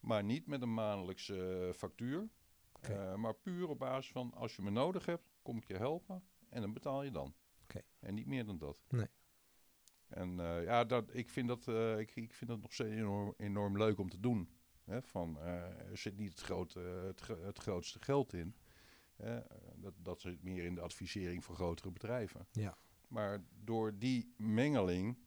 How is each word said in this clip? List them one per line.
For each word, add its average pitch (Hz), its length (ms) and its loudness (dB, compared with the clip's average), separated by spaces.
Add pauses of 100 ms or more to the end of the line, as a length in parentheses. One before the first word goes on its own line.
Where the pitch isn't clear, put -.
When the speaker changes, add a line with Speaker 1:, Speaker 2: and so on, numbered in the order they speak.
Speaker 1:
maar 107 240 4
niet 127 220 2
met 135 160 -2
een 117 120 2
maandelijkse, 92 920 0
eh, 90 60 0
factuur. 139 540 -2 (440)
Speaker 2:
Oké. - 200 -6
Speaker 1:
Eh, 98 220 -2
maar 110 200 0
puur 180 340 -2
op 143 100 -2
basis 131 340 -2
van, 123 220 -4
als 113 220 -4
je 98 60 -6
me 98 80 0
nodig 160 360 4
hebt, - 160 0 (200)
kom 120 140 -4
ik 110 100 -4
je 95 100 -4
helpen 170 460 0 (260)
en 117 120 -4
dan 104 120 0
betaal 139 300 -2
je 139 80 -2
dan. 69 240 -2 (280)
Speaker 2:
Oké. - 180 -8 (180)
Speaker 1:
En - 160 -4
niet 113 120 -2
meer 135 180 0
dan 101 140 -4
dat. 73 300 -6
Speaker 2:
Nee. 120 180 2 (1000)
Speaker 1:
En, 90 320 -4
eh, 85 240 0
ja, 117 200 6
dat, 113 300 2
ik 120 160 -2
vind 123 180 0
dat, 120 200 0
eh, 113 300 4
ik, 110 180 -4
ik 117 180 -8
vind 120 160 -6
dat 113 100 -2
nog 104 120 -10
steeds 110 220 0
enorm, 104 420 2
enorm 101 420 2
leuk 107 200 8
om 95 100 2
te 90 120 -8
doen. 107 280 4 (360)
Hè, 120 180 -2
van, 82 380 -2
eh, 87 500 -6
er 98 80 -8
zit 98 180 -4
niet 101 140 -2
het - 100 -14
grote, 90 400 -2
het 90 400 -4
gro-, 87 220 -6
het 98 160 -6
grootste - 400 -2
geld 139 340 4
in. 90 240 -2 (600)
Hè, 117 240 -4 (360)
dat, 92 200 -10
dat 87 240 -8
zit 87 220 -6
meer 92 220 -2
in 90 100 0
de 87 60 -4
advisering 90 640 -2
voor 87 100 -10
grotere 90 360 0
bedrijven. 107 640 -4
Speaker 2:
Ja. 107 240 0 (320)
Speaker 1:
Maar 104 360 0 (200)
door 110 340 2
die 120 380 2
mengeling 107 920 4